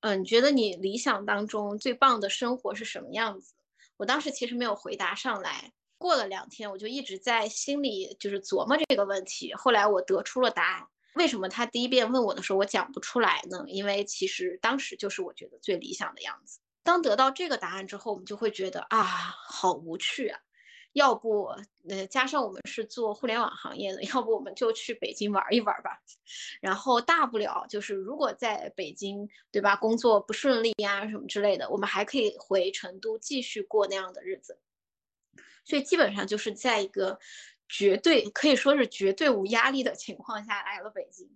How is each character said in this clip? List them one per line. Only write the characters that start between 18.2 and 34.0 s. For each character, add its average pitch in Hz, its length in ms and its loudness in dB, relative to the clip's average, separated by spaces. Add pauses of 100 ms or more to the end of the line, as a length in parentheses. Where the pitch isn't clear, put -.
就 202 100 -10
会 214 140 0
觉 190 200 -6
得， 180 100 -8 (100)
啊， 220 120 4
好 - 720 -2
无 165 240 -6
趣 - 320 -4
啊， - 100 -8 (540)
要 277 220 6
不， 208 320 0 (420)
呃， 190 200 -4
加 262 180 2
上 277 180 0
我 202 60 -6
们 190 180 -14
是 220 160 -6
做 214 300 -4
互 214 120 -6
联 226 140 0
网 214 100 0
行 - 280 -12
业 190 160 -4
的， - 80 -8
要 247 180 0
不 220 100 -2
我 214 80 4
们 - 160 -8
就 226 200 0
去 - 180 -8
北 - 220 -6
京 208 180 -2
玩 190 180 2
一 233 120 4
玩 208 200 0
吧。 - 200 -10 (580)
然 190 140 -2
后 240 260 2
大 320 240 4
不 233 140 -2
了 - 280 -2
就 208 140 -6
是 202 140 -8
如 196 200 -6
果 269 200 0
在 214 420 -4
北 165 160 -6
京， 202 340 -8 (240)
对 202 120 0
吧， 202 120 6
工 226 220 2
作 226 240 8
不 220 140 -6
顺 247 280 2
利 226 200 2
呀 202 260 -2
什 214 80 -6
么 - 100 -10
之 - 140 -4
类 202 160 4
的， - 140 -4
我 202 80 0
们 202 100 0
还 196 160 0
可 269 140 -2
以 214 200 2
回 190 320 2
成 185 300 -10
都 220 180 -4
继 269 220 -4
续 220 220 -6
过 202 240 2
那 190 100 -4
样 185 160 -6